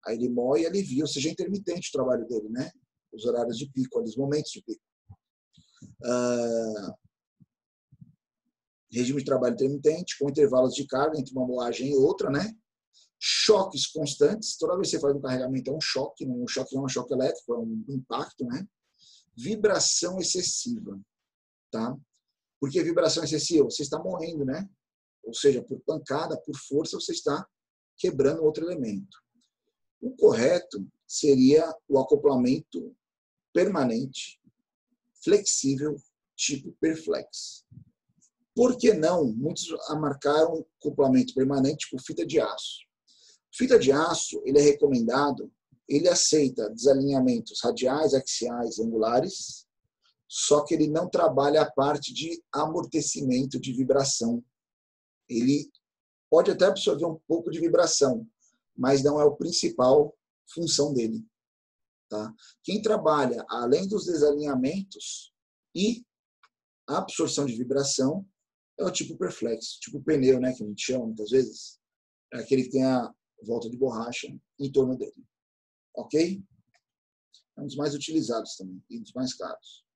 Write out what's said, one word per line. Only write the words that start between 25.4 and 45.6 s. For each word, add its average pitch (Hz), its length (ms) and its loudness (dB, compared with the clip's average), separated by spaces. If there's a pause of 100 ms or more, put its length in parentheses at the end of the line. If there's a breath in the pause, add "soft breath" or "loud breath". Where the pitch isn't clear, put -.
por - 180 -10
pancada, 160 600 -6
por 139 160 -10
força, 143 420 -4
você - 140 -8
está 143 340 -4 (500)
quebrando 160 480 4
outro 151 200 4
elemento. 123 540 -6 (840)
O 262 160 -8
correto 120 680 4 (200)
seria 143 680 6 (140)
o 139 100 4
acoplamento 135 960 2 (580)
permanente, 139 880 0 (840)
flexível, 147 760 0 (400)
tipo - 440 -6
Perflex. - 840 -4 (880)
Por 247 220 4
que 226 160 4
não? 160 400 2
Muitos 143 360 -6 (220)
marcaram 156 760 0 (140)
acoplamento 135 540 2
permanente 135 560 0
por 131 100 -8
fita 160 260 -6
de 143 140 2
aço. 101 400 -6 (720 soft breath)
Fita 254 260 6
de 135 140 6
aço, 156 520 0
ele 139 140 4
é 143 40 8
recomendado, 135 880 2 (360)